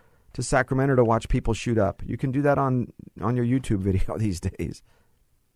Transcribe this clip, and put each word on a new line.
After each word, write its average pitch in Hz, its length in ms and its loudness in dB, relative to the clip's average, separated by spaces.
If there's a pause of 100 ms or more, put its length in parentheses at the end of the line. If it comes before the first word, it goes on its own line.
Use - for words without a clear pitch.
(320)
to 127 100 -8
Sacramento 131 540 2
to 123 80 6
watch 113 240 2
people 117 260 0
shoot 113 240 -2
up? 95 260 0
You 92 120 -6
can 131 160 -4
do 139 100 0
that 143 160 2
on, 127 340 0 (280)
on 120 160 -2
your 123 100 0
YouTube 120 320 0
video 95 380 0
<laughs> - 20 -
these 101 220 -2
days. - 420 -6 (720)